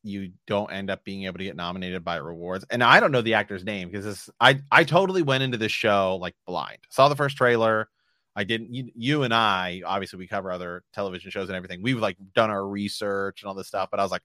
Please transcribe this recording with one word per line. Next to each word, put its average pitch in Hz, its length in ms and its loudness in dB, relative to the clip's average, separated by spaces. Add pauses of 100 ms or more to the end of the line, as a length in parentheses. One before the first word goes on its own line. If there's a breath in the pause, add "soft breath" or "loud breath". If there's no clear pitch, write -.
you 98 300 -10 (140)
don't 104 260 -2
end 98 180 -6
up 95 140 -6
being 98 200 -10
able 90 140 -8
to 95 60 -8
get 85 120 -10
nominated 90 480 -6
by 85 120 -4
rewards. 85 540 -8
And 120 120 0
I 131 180 10
don't 180 120 2
know 123 100 2
the 110 120 0
actor's 101 300 -2
name 95 280 -8
'cause 101 120 -8
this, 104 260 -10 (100)
I, 139 300 6
I 160 140 8
totally 185 380 2
went 135 220 2
into 123 140 -2
this 107 140 0
show, 98 480 2
like, 90 140 -8 (120)
blind. 78 320 -6 (120)
Saw 135 180 6
the 143 80 2
first 139 200 -2
trailer. 113 520 2 (460)
I 104 100 -4
didn't, 113 280 -4
you, 123 220 -10
you 135 300 0
and 113 100 0
I, 92 500 2
obviously 95 340 -6
we 92 80 -14
cover 98 240 -6
other 90 340 -8 (100)
television 92 360 -8
shows 98 200 -8
and 92 60 -6
everything. 90 260 -12
We've, 123 160 -2
like, 101 180 -2 (180)
done 110 140 4
our 98 180 -4
research 101 760 -6
and 101 60 -12
all 98 60 -10
this 95 140 -12
stuff, 95 220 -4
but 101 100 -2
I - 20 4
was 95 80 0
like, 90 140 -6